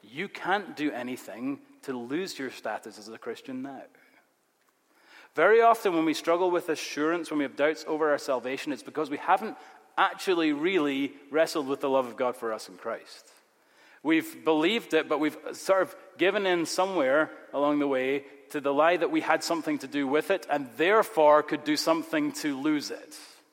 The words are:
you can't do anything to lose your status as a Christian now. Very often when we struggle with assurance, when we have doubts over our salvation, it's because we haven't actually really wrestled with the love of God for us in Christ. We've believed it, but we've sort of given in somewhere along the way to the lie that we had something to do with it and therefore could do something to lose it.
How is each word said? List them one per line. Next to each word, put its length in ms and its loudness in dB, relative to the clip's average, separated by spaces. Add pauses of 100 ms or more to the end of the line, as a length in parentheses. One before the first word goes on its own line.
you 260 -10
can't 480 -4
do 140 -2
anything 680 -10 (220)
to 100 -10
lose 460 -6
your 120 -8
status 480 -10
as 100 -18
a 100 -16
Christian 440 -10
now. 200 -12 (1500)
Very 280 6
often 320 4
when 100 2
we 100 0
struggle 360 0
with 180 -2
assurance, 640 -4
when 80 -2
we 60 0
have 120 -8
doubts 300 0
over 240 0
our 80 2
salvation, 540 -4
it's 100 -8
because 280 -6
we 80 -6
haven't 380 0 (400)
actually 560 2
really 600 0 (180)
wrestled 360 0
with 140 -4
the 80 -2
love 180 2
of 100 -12
God 200 -2
for 160 -6
us 160 -10
in 80 -20
Christ. 540 -12 (720)
We've 420 0
believed 500 2
it, 140 2
but 120 0
we've 160 0 (160)
sort 300 2
of 120 -4 (240)
given 280 2
in 200 2
somewhere 640 2 (220)
along 260 2
the 100 2
way 360 0 (260)
to 100 -4
the 120 0
lie 240 4
that 140 0
we 100 0
had 240 0
something 340 -2
to 80 -10
do 200 -2
with 240 0
it 200 0
and 260 -2
therefore 640 6
could 220 -4
do 120 0
something 560 0
to 280 -4
lose 300 -2
it. 260 -14 (360)